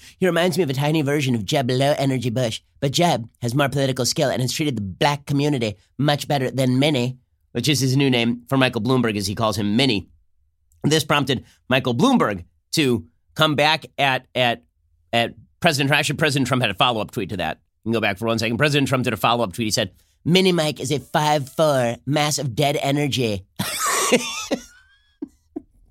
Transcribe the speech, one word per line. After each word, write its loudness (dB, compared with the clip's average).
"He 0
reminds 0
me 4
of -2
a -2
tiny 0
version 0
of -2
Jeb 0
Low 2
Energy 0
Bush, -4
but -2
Jeb 0
has -4
more 2
political -2
skill 0
and -2
has -2
treated -2
the -4
black -2
community 0
much 0
better 0
than 2
Mini," 0
which -2
is 2
his 2
new 4
name 0
for 2
Michael 2
Bloomberg, 2
as -4
he -4
calls -2
him 0
Mini. 0
This 2
prompted -2
Michael 0
Bloomberg 2
to 0
come 0
back 0
at, 0
at, 0
at 0
President 2
Trump. 2
Actually, -2
President 0
Trump 0
had 2
a -4
follow-up 0
tweet -6
to -6
that. -4
You -4
can 0
go 0
back -2
for -6
one 0
second. -2
President 2
Trump 0
did -2
a -6
follow-up 0
tweet. -2
He -2
said, -2
"Mini 4
Mike 0
is -6
a 0
five 0
four 0
mass 0
of -6
dead 0
energy." -2
<laughs> -2